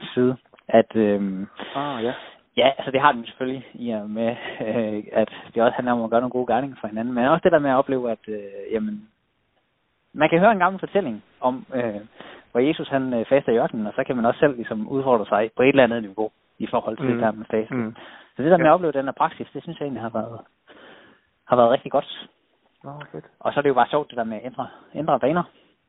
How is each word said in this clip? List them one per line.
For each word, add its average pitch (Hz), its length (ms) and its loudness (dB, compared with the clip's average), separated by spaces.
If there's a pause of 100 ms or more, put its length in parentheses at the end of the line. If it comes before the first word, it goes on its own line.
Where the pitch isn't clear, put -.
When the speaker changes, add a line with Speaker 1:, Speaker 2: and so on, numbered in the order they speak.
(140)
Speaker 1:
side. 127 220 2 (320)
At, - 280 4
øhm, 101 520 0 (280)
Speaker 2:
Ah, 139 280 -6
ja. 127 100 -2 (440)
Speaker 1:
ja, 135 200 4
altså - 140 -8
det 131 100 2
har 147 100 6
den 117 140 -2
selvfølgelig 131 480 -8
i 120 180 -6
og 107 180 -4
med, 113 260 -2 (320)
øh, 107 440 -2
at 110 180 2 (260)
det 113 80 2
også 120 120 4
handler 123 180 0
om 120 100 -2
at 113 60 -4
gøre 117 120 4
nogle 127 100 -2
gode 123 220 0
gerninger 131 280 -2
for 110 60 -8
hinanden. 113 260 -4
Men 120 120 2
også 160 180 4
det 185 80 6
der 160 80 6
med 143 100 0
at 131 60 4
opleve, 127 360 0
at, 110 60 -6 (100)
øh, 107 160 -8 (280)
jamen, 107 360 -4 (1040)
man 151 160 2
kan 165 100 4
høre 214 120 6
en 202 80 2
gammel 180 200 2
fortælling 143 440 -2 (180)
om, 127 320 -2
øh, 120 220 -2 (560)
hvor 120 80 0
Jesus 151 300 0
han, 131 240 -2
øh, 113 120 0
faster 135 260 2
i 113 60 4
ørkenen, 120 300 -2
og 101 80 -8
så 135 80 0
kan 131 120 -4
man 117 100 0
også 117 140 0
selv 143 160 -2
ligesom 110 320 -8
udfordre 131 380 0
sig 107 300 0
på - 80 0
et 135 60 6
eller 135 140 6
andet 117 180 0
niveau 107 300 -6 (280)
i 110 80 -6
forhold 113 300 -4
til 135 80 -6
Speaker 2:
Mm. 127 60 0
Speaker 1:
det 117 100 -2
der 110 100 2
med 110 200 -8
faste. 110 240 -2
Speaker 2:
Mm. 113 200 -6 (400)
Speaker 1:
Så 123 80 -6
det 156 80 4
der 185 60 6
med 131 80 4
Speaker 2:
Ja. 151 60 8
Speaker 1:
at - 20 8
opleve 175 180 2
den 135 140 -2
her 135 60 -6
praksis, 147 420 -2
det 139 100 -12
synes 165 160 -12
jeg 151 60 -6
egentlig 127 180 -8
har 117 60 -6
været, 113 300 -6 (1080)
har - 80 2
været 120 160 8
rigtig - 200 -2
godt. - 380 -4 (540)
Speaker 2:
Nå, 139 80 -16 (200)
fedt. 156 140 -14 (140)
Speaker 1:
Og 131 140 -4
så 147 60 -4
er - 20 2
det 143 80 2
jo 135 40 4
bare 123 160 4
sjovt, 147 200 -2
det 120 80 -14
der 120 60 -2
med 110 140 -8
at 110 80 -12
ændre, 123 220 -10 (280)
ændre 147 260 0
vaner. - 220 2 (460)